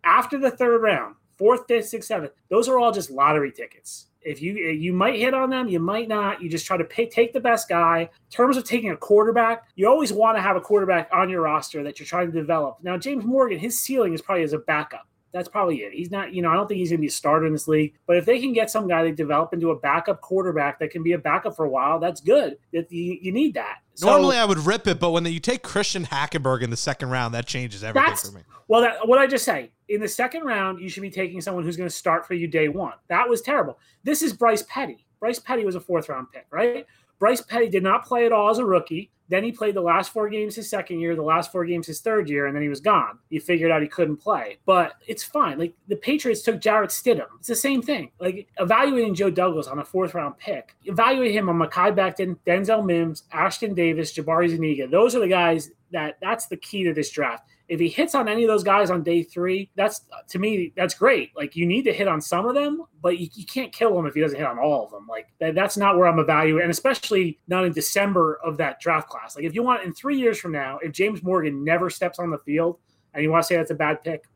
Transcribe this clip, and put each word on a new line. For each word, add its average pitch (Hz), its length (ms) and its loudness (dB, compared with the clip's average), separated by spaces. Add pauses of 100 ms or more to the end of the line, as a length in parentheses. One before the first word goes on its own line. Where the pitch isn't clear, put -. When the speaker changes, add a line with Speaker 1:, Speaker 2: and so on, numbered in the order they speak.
Speaker 1:
After 247 340 4
the 269 120 2
third 240 320 2
round, 131 340 0 (200)
fourth, 240 300 4
fifth, 233 220 0
sixth, 214 180 -10
seventh, 165 260 -6 (160)
those 233 200 2
are 262 100 4
all 233 140 4
just 196 180 -6
lottery 143 400 2
tickets. - 560 -18 (160)
If 147 180 -10
you, 180 140 -6
you 165 380 -4
might 208 260 0
hit 254 160 2
on 262 160 0
them, 254 180 -2
you 175 120 0
might 214 280 -2
not. 208 320 -2
You 175 80 -8
just 160 160 -6
try 190 120 -2
to 170 80 -2
pay, 233 220 -2
take 233 260 2
the 262 80 -2
best 226 280 0
guy. 170 320 4
In - 300 -10
terms 254 260 2
of 254 80 -4
taking 226 260 -2
a 156 60 -4
quarterback, 226 680 4 (100)
you 196 140 2
always 269 240 4
wanna 220 280 4
have 190 160 2
a 180 40 0
quarterback 185 520 2
on 185 160 4
your 180 140 0
roster 151 400 -2
that 143 160 -10
you're 147 80 -16
trying 175 240 -2
to - 20 -10
develop. 156 500 -2
Now, 180 140 -4
James 254 280 -6
Morgan, 240 340 2
his 226 200 -4
ceiling 233 360 0
is 156 80 -6
probably 180 220 0
as 147 80 -2
a 151 60 -2
backup. 151 500 -4 (260)
That's 180 140 -6
probably 180 300 0
it. 101 140 -10
He's 170 200 -8
not, 196 200 -6
you 180 100 -4
know, 170 60 2
I 160 60 4
don't 208 140 0
think 202 100 -2
he's 175 120 -2
gonna 170 100 0
be 151 80 0
a - 20 -2
starter 156 340 2
in 156 80 0
this 151 140 -4
league. 156 280 2 (120)
But 175 100 4
if 175 80 2
they 240 140 4
can 262 140 -2
get 220 180 2
some 214 160 -2
guy 165 160 2
they 165 80 2
develop 156 420 0
into 165 200 0
a 156 40 0
backup 165 440 0
quarterback 160 580 -2
that 156 140 -4
can 170 100 -6
be 170 100 0
a 175 60 0
backup 151 380 -2
for 160 80 -2
a 147 40 0
while, 135 300 0
that's 165 220 -4
good. 185 360 2 (160)
If 165 200 -6
you, 175 280 -6
you 185 120 -6
need 254 220 0
that. 104 240 -8 (180)
So 165 100 0
Speaker 2:
Normally 277 300 6
I 233 80 4
would 196 140 2
rip 175 280 0
it, 190 140 0
but 175 100 2
when 170 160 0
you 170 140 -4
take 247 240 -2
Christian 196 400 -2
Hackenberg 139 580 -2
in 120 80 -2
the 117 60 -4
second 135 340 -4
round, 123 240 -2
that 120 120 -4
changes 110 360 -8
everything 113 260 2
Speaker 1:
That's - 220 -6
Speaker 2:
for 101 60 -20
me. 87 60 -20 (260)
Speaker 1:
well, 226 140 6
that, 226 260 0
what 254 100 8
I 269 80 6
just 262 180 0
say, 143 280 -4 (160)
in 208 120 -2
the 208 80 -4
second 254 360 -4
round, 196 360 -4
you 185 80 -10
should 196 140 -12
be 196 80 -10
taking 185 300 -6
someone 180 240 -6
who's 165 120 -6
gonna 175 140 -6
start 165 380 -2
for 185 60 -4
you 170 120 -4
day 156 220 0
one. 151 260 -6 (140)
That 214 200 2
was 226 140 2
terrible. 220 380 -2 (240)
This 294 180 -2
is 285 100 0
Bryce 220 360 2
Petty. - 360 -8 (140)
Bryce 240 220 -4
Petty 240 240 -4
was 190 100 -2
a 175 60 -6
fourth 165 280 -2
round 131 220 -10
pick, - 220 -20
right? 240 340 0 (320)
Bryce 240 220 2
Petty 226 280 0
did 185 140 0
not 196 220 2
play 240 200 0
at 226 60 4
all 214 200 4
as 220 80 2
a 254 60 0
rookie. 185 460 0 (180)
Then 185 140 0
he 233 100 -4
played 214 220 -2
the 196 60 -2
last 175 320 0
four 214 160 -2
games 208 260 -4
his 220 140 -12
second 180 320 -6
year, 170 160 -2
the 156 60 -4
last 160 280 0
four 180 140 -2
games 170 220 -4
his 156 140 -10
third 214 280 0
year, 143 180 0
and 139 80 -4
then 147 80 -2
he 147 60 -2
was 139 120 -6
gone. 160 380 2 (120)
You 156 100 -4
figured 165 300 2
out 156 120 4
he 151 60 -2
couldn't 151 300 -2
play. 120 480 -4
But 180 280 4 (120)
it's 214 180 -8
fine. 170 340 -2
Like, 170 160 -4 (140)
the 202 80 -2
Patriots 247 460 -2
took 220 180 0
Jarrett 214 300 2
Stidham. 190 360 0 (120)
It's - 100 -16
the 233 60 -2
same 269 260 0
thing. 233 300 -4 (100)
Like, 185 280 -4 (100)
evaluating 226 560 2
Joe 190 160 2
Douglas 165 360 0
on 135 120 -8
a 143 60 -8
fourth-round 160 540 -4
pick, 160 360 -10 (100)
evaluate 226 480 2
him 202 160 0
on 165 100 2
Mekhi 180 380 2
Becton, 185 400 -2 (100)
Denzel 202 380 2
Mims, 170 480 -2
Ashton 185 420 -2
Davis, 160 380 0
Jabari 165 380 0
Zuniga. 156 360 -2
Those 208 280 4
are 247 60 2
the 196 80 2
guys 170 420 2 (200)
that, 156 300 -6
that's 220 260 -4
the 175 100 -8
key 190 280 -6
to 170 80 2
this 147 180 -4
draft. 127 380 -6 (180)
If 160 140 -4
he 170 80 2
hits 311 260 -2
on 240 140 0
any 226 160 0
of 226 40 4
those 208 140 2
guys 196 280 4
on 180 120 0
day 170 200 0
three, 185 520 -4
that's, 214 300 -2 (240)
to 185 100 -6
me, 190 380 -2
that's 170 180 -2
great. 220 400 2
Like, 147 220 -8
you 170 80 0
need 202 200 0
to 208 80 2
hit 196 160 0
on 160 120 0
some 180 260 -2
of 247 80 -2
them, 294 300 -2 (160)
but 175 180 0
you, 175 160 -6
you 208 120 -16
can't 254 260 -8
kill 214 260 0
him 165 60 -2
if 143 100 -6
he 151 60 0
doesn't 147 160 0
hit 147 100 -4
on 120 120 -6
all 135 260 0
of - 60 -16
them. 104 180 -18
Like, 113 200 -12 (120)
that, 160 140 -2
that's 196 220 0
not 202 200 4
where 180 100 8
I'm 165 120 4
evaluating, 156 440 4
and 170 80 0
especially 190 680 0 (100)
not 185 160 2
in 175 80 0
December 165 720 0
of 156 140 -4
that 147 220 -2
draft 160 280 -2
class. 113 260 -14
Like, 147 120 -8
if 160 80 -6
you 226 80 -2
want, 240 200 0
in 180 120 -8
three 277 240 -4
years 233 200 2
from 170 140 -8
now, 139 300 -6
if 160 100 -8
James 196 300 -2
Morgan 156 420 -2
never 170 240 2
steps 175 300 -4
on 175 120 -4
the 147 80 -4
field 165 380 -2 (380)
and 147 80 -4
you 156 80 2
wanna 165 140 4
say 175 120 0
that's 160 140 0
a 165 40 -2
bad 151 280 -2
pick 160 220 -8 (120)